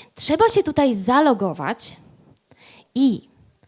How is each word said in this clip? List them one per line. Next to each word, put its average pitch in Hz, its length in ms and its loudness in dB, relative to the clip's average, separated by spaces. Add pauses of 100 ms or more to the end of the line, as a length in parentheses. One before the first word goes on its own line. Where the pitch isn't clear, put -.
(160)
Trzeba 370 340 0
się 392 140 2
tutaj 285 300 0
zalogować 208 1040 -2 (1000)
i 254 320 0 (400)